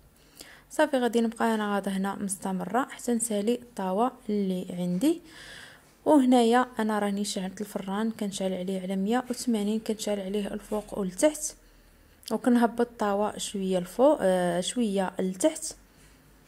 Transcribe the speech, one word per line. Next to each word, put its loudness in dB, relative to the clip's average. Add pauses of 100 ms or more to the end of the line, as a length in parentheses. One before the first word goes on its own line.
(680)
صافي، 2
غادي 2
نبقى 0
انا -2
غادا -2
هنا -2
مستمره -2
حتى -4
نسالي 0
الطاوه -2 (180)
اللي -2
عندي. 0 (840)
وهنايا 6 (120)
انا 0
راني -2
شعلت -6
الفران، -4
كنشعل -4
عليه -4
على -4
مية 0
وثمانين، 0
كنشعل -4
عليه -4
الفوق -6
والتحت، 0 (760)
وكنهبط 4
الطاوه -2
شويه -2
الفوق، 4
آه، 2
شويه -2
لتحت. -2 (720)